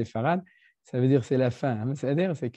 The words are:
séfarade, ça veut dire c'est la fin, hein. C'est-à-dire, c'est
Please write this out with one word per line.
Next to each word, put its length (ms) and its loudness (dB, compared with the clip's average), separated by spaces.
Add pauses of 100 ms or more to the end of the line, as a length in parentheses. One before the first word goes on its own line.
séfarade, 420 -2 (400)
ça 180 -4
veut 80 4
dire 160 4
c'est 220 0
la 40 0 (100)
fin, 200 0
hein. 140 -4
C'est-à-dire, 420 -2
c'est 200 -6